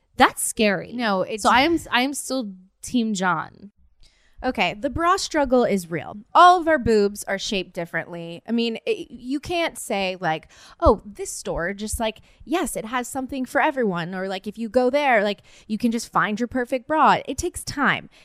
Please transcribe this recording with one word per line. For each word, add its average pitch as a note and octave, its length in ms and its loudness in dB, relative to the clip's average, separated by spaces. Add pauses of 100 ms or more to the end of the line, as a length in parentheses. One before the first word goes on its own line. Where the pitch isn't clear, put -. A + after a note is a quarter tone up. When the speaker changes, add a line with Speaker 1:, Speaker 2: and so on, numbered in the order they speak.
(180)
Speaker 1:
that's D#4+ 280 4
scary. G#3 480 0
Speaker 2:
No, G#3+ 300 0
it's G#3+ 200 -6
Speaker 1:
So A#3+ 60 4
I A3+ 120 6
am, D#4+ 180 4 (100)
I A#3+ 120 4
am C#4 120 -2
still C4 400 -6 (300)
Team A3 320 -2
Jon. F3+ 560 -4 (680)
Speaker 2:
Okay, G#3+ 320 -2
the G#3 160 -6
bra E4+ 280 0
struggle B3+ 480 0
is F3 260 -2
real. D#3+ 240 -8 (180)
All F4+ 280 10
of D#4 80 -2
our D#4 100 4
boobs G#3 460 2
are G3 120 -2
shaped F#3 360 -6
differently. E3+ 720 -8
I A3 60 -2
mean, A#3 320 0
it, - 260 -4
you B3+ 300 -8
can't E4+ 360 -4
say, F#3+ 440 -4
like, D#3+ 260 -2 (320)
"Oh, C4 260 4
this G#3+ 240 -12
store E3+ 440 -6
just, G#3 260 -8
like, A3 220 -6 (240)
yes, D#4+ 320 -4
it - 80 -8
has B3 240 -6
something C4 340 -6
for - 160 -2
everyone," F#3+ 560 0
or, F#3+ 140 -6
like, F#3+ 180 -8
"If G3+ 100 -12
you A3+ 120 -6
go B3 200 4
there, B3+ 360 2
like, G3+ 160 -2 (260)
you G#3+ 100 -4
can A#3+ 140 0
just A3+ 180 -4
find G3 300 0
your A#3+ 80 -2
perfect B3 400 -4
bra." C4+ 300 4 (100)
It C4+ 100 -6
takes - 280 -8
time. F#3 440 -2 (160)